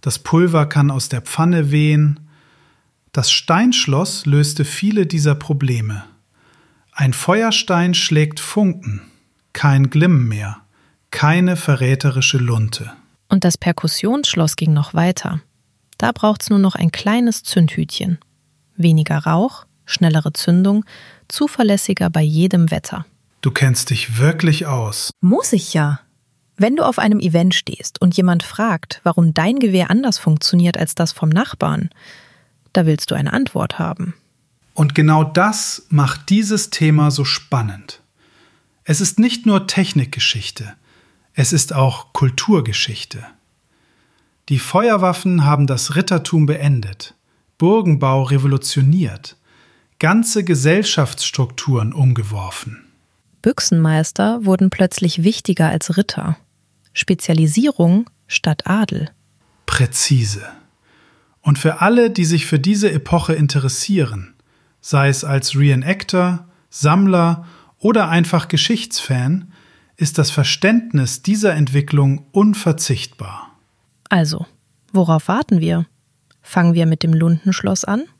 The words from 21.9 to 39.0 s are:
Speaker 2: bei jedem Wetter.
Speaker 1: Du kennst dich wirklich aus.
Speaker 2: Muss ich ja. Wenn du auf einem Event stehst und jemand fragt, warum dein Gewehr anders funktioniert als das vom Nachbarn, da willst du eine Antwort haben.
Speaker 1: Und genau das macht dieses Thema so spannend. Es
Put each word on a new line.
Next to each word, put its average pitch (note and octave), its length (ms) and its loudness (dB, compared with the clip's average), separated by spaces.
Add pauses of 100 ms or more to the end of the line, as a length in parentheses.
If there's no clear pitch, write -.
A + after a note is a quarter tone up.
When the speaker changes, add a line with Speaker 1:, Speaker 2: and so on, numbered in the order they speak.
Speaker 2:
bei D#3+ 120 0
jedem E3 500 2
Wetter. - 340 -8 (360)
Speaker 1:
Du B2 100 0
kennst - 380 0
dich A2+ 280 -4
wirklich D#3+ 480 2
aus. A#2+ 460 -6 (100)
Speaker 2:
Muss B3 320 2
ich F#3+ 200 -2
ja. D3 260 0 (600)
Wenn A3+ 160 2
du E4 80 0
auf - 140 0
einem G#3 220 2
Event F3 340 2
stehst - 480 -6
und F3+ 160 2
jemand F3+ 240 2
fragt, - 600 -6
warum E3 320 2
dein G#3 240 0
Gewehr F#3 320 2
anders A#3+ 260 0
funktioniert F3 580 2
als E3 200 -4
das E3 160 -2
vom - 180 -2
Nachbarn, - 640 -2 (840)
da E3+ 140 4
willst D3+ 240 -2
du - 40 -4
eine C#3+ 160 -4
Antwort - 460 -4
haben. E3+ 380 -8 (580)
Speaker 1:
Und D3 220 0
genau D#3 280 4
das F#3 640 -2
macht C#3+ 420 0
dieses G#3 400 0
Thema D3+ 400 2
so C#3+ 140 -2
spannend. G#2+ 760 -6 (840)
Es D#3 180 0